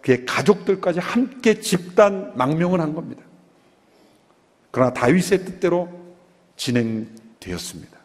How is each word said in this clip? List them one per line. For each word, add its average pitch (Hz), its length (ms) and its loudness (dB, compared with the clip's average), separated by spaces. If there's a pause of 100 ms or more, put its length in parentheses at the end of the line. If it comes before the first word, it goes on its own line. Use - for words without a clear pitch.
그의 123 240 2
가족들까지 185 720 0
함께 220 640 0
집단 196 760 2
망명을 165 440 0
한 156 140 -2
겁니다. - 280 -12 (1500)
그러나 123 200 2
다윗의 180 520 2
뜻대로 175 440 -2 (680)
진행되었습니다. 110 1500 -6